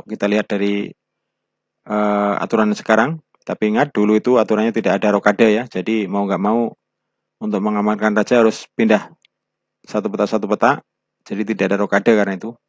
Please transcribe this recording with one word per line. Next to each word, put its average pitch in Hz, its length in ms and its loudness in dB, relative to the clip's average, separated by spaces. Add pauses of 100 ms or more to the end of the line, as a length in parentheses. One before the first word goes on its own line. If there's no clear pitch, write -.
kita 104 240 -4
lihat 104 160 0
dari, 101 480 -4 (960)
eh, 104 480 0
aturan 107 320 0
sekarang. 117 480 0 (240)
Tapi 107 320 -2
ingat, 139 160 0
dulu 104 240 2
itu 120 240 4
aturannya 110 320 2
tidak 98 320 0
ada 107 80 2
rokade 104 400 4
ya, 113 160 0
jadi 107 400 -4
mau 101 160 -4
nggak 98 160 -2
mau 110 400 0 (640)
untuk 104 160 -2
mengamankan 107 560 0
raja 113 320 2
harus - 320 -4
pindah 110 320 2 (720)
satu 104 240 -4
peta, 104 240 -2
satu 104 160 -2
peta. 110 400 0 (400)
Jadi 104 240 -6
tidak 95 240 -2
ada 101 80 0
rokade 101 320 2
karena 98 240 0
itu. 117 160 -12 (140)